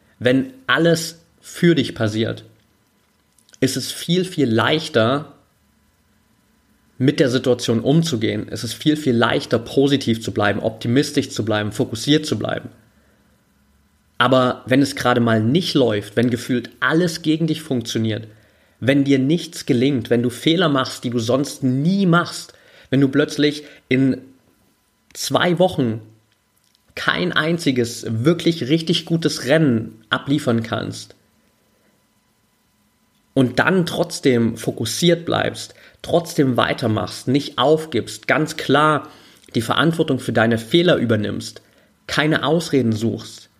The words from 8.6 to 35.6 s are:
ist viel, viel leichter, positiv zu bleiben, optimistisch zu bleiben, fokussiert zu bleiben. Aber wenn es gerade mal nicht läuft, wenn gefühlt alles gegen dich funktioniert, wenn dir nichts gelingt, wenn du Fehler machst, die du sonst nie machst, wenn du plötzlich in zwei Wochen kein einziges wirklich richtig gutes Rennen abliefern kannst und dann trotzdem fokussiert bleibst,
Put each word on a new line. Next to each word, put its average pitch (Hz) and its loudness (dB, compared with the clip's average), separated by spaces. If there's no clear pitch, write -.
ist 110 -8
viel, 151 0
viel 131 0
leichter, 120 0
positiv 131 0
zu - -6
bleiben, 101 0
optimistisch 123 -2
zu 110 -4
bleiben, 107 -2
fokussiert 143 0
zu 113 -2
bleiben. - -6
Aber 127 2
wenn 131 4
es 139 -2
gerade 120 2
mal 113 2
nicht 143 0
läuft, 113 0
wenn 120 2
gefühlt 120 -2
alles 165 0
gegen 160 0
dich 156 -4
funktioniert, 113 -4
wenn 135 2
dir 139 4
nichts 151 -2
gelingt, 127 0
wenn 117 2
du 123 -2
Fehler 165 0
machst, 131 -2
die 127 -4
du 120 -2
sonst 131 -2
nie 151 2
machst, - 0
wenn 131 2
du 139 6
plötzlich 143 0
in 131 2
zwei 165 0
Wochen 131 0
kein 175 -2
einziges 147 -2
wirklich 156 0
richtig 165 0
gutes 160 -2
Rennen 127 0
abliefern 127 -2
kannst 107 -8
und 123 2
dann 165 2
trotzdem 120 0
fokussiert 165 -2
bleibst, 110 -4